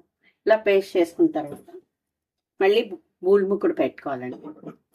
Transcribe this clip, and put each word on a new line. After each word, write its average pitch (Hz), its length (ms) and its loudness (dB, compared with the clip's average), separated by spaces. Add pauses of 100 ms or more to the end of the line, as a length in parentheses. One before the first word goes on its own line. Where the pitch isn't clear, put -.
(460)
ఇలా 220 120 4
పేస్ట్ 196 360 0
చేసుకున్న 170 380 2
తర్వాత - 360 -10 (920)
మళ్ళీ 208 240 4
బూ-, 190 180 -14 (220)
బూడిముక్కుడు 196 560 2
పెట్టుకోవాలండి. - 580 -6 (580)